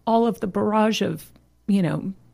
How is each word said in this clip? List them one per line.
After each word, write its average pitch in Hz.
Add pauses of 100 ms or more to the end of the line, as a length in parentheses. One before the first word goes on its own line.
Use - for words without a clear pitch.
all 226
of 220
the 214
barrage 214
of, 170 (360)
you 196
know, 170 (200)